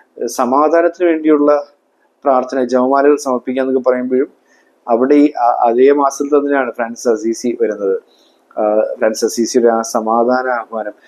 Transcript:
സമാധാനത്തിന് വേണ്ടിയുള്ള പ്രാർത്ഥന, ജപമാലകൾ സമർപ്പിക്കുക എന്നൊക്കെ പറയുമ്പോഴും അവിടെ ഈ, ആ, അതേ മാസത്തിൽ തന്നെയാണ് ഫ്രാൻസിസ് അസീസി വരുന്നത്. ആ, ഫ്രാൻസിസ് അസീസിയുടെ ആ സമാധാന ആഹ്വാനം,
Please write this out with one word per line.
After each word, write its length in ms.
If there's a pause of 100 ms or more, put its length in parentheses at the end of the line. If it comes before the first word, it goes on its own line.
(260)
സമാധാനത്തിന് 800
വേണ്ടിയുള്ള 600 (560)
പ്രാർത്ഥന, 400
ജപമാലകൾ 520
സമർപ്പിക്കുക 480
എന്നൊക്കെ 260
പറയുമ്പോഴും 380 (600)
അവിടെ 280
ഈ, 220
ആ, 40
അതേ 500
മാസത്തിൽ 460
തന്നെയാണ് 340
ഫ്രാൻസിസ് 360
അസീസി 540
വരുന്നത്. 400 (580)
ആ, 380
ഫ്രാൻസിസ് 280
അസീസിയുടെ 440
ആ 120
സമാധാന 640
ആഹ്വാനം, 460 (140)